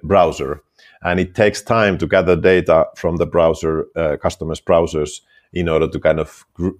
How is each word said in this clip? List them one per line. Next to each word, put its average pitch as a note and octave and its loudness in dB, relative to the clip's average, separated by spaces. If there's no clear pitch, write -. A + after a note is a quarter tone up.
browser. D#2+ 0
And F2+ -2
it F2+ -4
takes G#2 2
time G#2+ 0
to D#2+ -4
gather F#2 2
data E2+ 2
from E2+ -4
the D#2+ -2
browser, D#2+ -2
uh, D#2 -4
customers' E2 -6
browsers D#2+ -2
in E2+ -4
order D#2+ 2
to D#2+ -8
kind D#2 0
of - -8
gr-, F2 -4